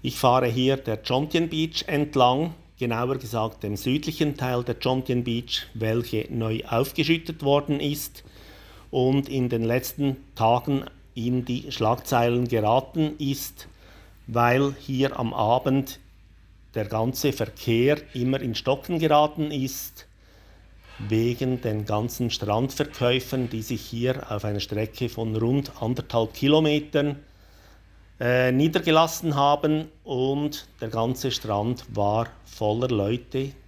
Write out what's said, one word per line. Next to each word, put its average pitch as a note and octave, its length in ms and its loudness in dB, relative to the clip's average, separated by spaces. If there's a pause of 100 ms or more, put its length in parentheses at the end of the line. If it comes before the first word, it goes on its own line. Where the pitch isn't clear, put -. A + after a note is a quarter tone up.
Ich B2+ 160 -4
fahre B2+ 300 6
hier B2+ 300 2
der A2+ 220 -4
Chomtien D3+ 500 0
Beach D#3+ 400 -4
entlang, D3 680 2 (240)
genauer B2 400 -2
gesagt A2 460 -4
dem G#2 100 -4
südlichen D3 640 -2
Teil B2 260 -2
der A#2+ 140 -4
Chomtien B2+ 480 0
Beach, A#2+ 500 -4
welche A2+ 560 -2
neu A2+ 340 -2
aufgeschüttet D#3+ 800 -2
worden C#3+ 380 2
ist D3 420 -6 (720)
und C3 360 2
in B2+ 200 -2
den A#2 160 -2
letzten C3 540 -2 (180)
Tagen B2 480 2 (320)
in B2 280 -2
die - 280 -6
Schlagzeilen A#2+ 760 2
geraten B2+ 720 2
ist, - 480 -6 (640)
weil B2 500 4
hier C3 400 -2
am A#2 160 -2
Abend B2+ 640 2 (800)
der A2 80 0
ganze A#2 480 0
Verkehr B2+ 680 2 (140)
immer C3 260 0
in A#2 140 -4
Stocken C#3 460 -2
geraten D3+ 500 4
ist, - 560 -6 (1000)
wegen A#2+ 520 0
den G#2+ 240 -2
ganzen A2+ 460 -2
Strandverkäufern, B2+ 1160 0
die A2+ 140 -6
sich A2+ 180 -6
hier A#2+ 500 -4
auf G#2 140 -6
einer G#2 160 -2
Strecke A2 480 -4
von A2+ 260 -4
rund B2 460 0
anderthalb A2+ 540 -2
Kilometern, D3 840 2 (1040)
äh, B2+ 320 4
niedergelassen D#3+ 840 2
haben. D3 540 2 (160)
Und C#3 640 -2 (120)
der A#2 80 -6
ganze A#2 420 -2
Strand A2 540 -2 (100)
war G#2 340 0 (160)
voller A2+ 440 -2
Leute B2 640 -2 (160)